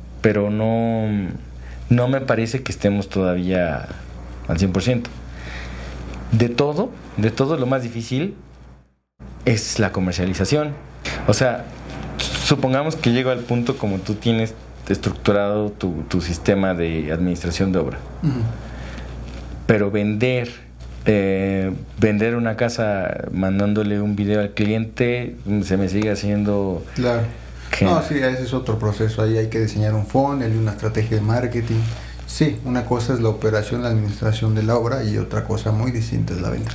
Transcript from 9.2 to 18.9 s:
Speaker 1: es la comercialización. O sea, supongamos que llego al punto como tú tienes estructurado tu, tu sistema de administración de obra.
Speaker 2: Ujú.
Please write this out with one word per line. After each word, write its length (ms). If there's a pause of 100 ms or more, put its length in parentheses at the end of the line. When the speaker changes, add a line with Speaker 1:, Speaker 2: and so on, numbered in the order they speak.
Speaker 1:
es 340
la 140
comercialización. 760 (580)
O 60
sea, 300 (800)
supongamos 520
que 160
llego 180
al 100
punto 360
como 220
tú 160
tienes 400 (340)
estructurado 840
tu, 380
tu 120
sistema 540
de 380
administración 580
de 80
obra. 200 (240)
Speaker 2:
Ujú. 100 (1300)